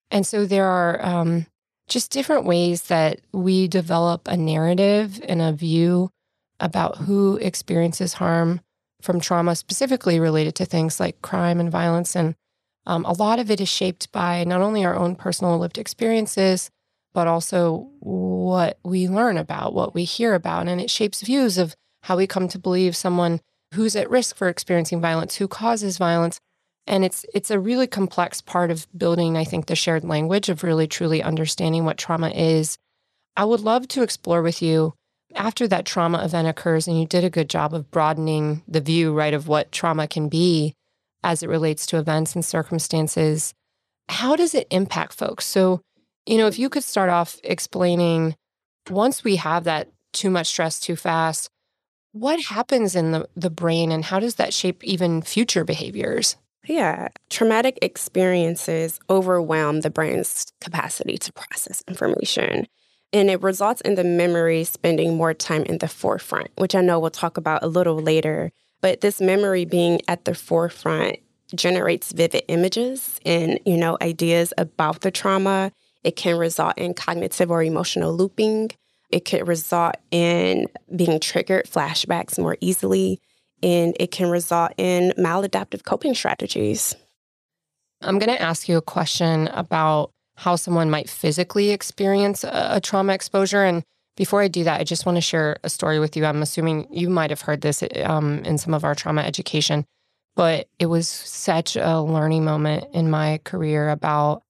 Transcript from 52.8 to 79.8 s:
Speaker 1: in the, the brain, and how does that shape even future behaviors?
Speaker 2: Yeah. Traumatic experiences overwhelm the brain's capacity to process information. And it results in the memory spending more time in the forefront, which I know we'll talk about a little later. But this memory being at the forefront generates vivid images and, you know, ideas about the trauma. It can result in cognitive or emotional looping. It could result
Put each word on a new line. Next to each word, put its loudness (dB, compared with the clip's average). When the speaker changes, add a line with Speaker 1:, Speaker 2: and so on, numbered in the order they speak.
Speaker 1:
in 2
the, -2
the -2
brain, 0
and -2
how -2
does -2
that 0
shape -2
even 0
future 0
behaviors? -4
Speaker 2:
Yeah. 0
Traumatic 2
experiences 0
overwhelm 2
the -2
brain's -4
capacity -6
to -10
process -8
information. -2
And 6
it 0
results 0
in 0
the 2
memory 2
spending 0
more 2
time -2
in -4
the -2
forefront, -4
which 0
I 4
know 4
we'll 0
talk -4
about 0
a 0
little 2
later. 0
But 2
this 0
memory 4
being 4
at -2
the 0
forefront -2
generates 0
vivid 0
images -2
and, 2
you 2
know, 2
ideas 0
about -2
the -2
trauma. 0
It 0
can 0
result 0
in -4
cognitive -2
or 2
emotional 0
looping. 0
It 0
could -2
result 0